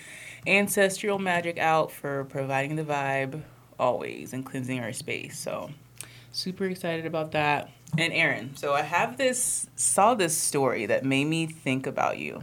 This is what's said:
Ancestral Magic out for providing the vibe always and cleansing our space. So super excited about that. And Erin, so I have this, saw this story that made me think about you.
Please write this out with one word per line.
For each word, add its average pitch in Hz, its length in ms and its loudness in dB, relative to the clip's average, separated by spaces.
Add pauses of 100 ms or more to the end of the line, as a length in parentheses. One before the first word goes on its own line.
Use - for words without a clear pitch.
(460)
Ancestral 196 720 2
Magic 175 400 -2
out 160 340 2
for 139 320 -4
providing 135 520 -2
the 160 80 -2
vibe 139 580 -2 (360)
always 71 540 0
and 131 120 -6
cleansing 127 360 -4
our 117 120 -6
space. - 460 -8
So - 320 -6 (600)
super 190 340 -6
excited 165 400 -4
about 156 260 -4
that. 147 380 2 (260)
And 160 160 2
Erin, 139 440 0
so 143 180 0
I 147 80 4
have 180 340 0
this, - 600 0
saw 214 380 6
this 175 220 2
story 117 500 2
that 113 180 2
made 135 220 4
me 160 200 2
think 135 400 -2
about - 320 0
you. 73 240 -8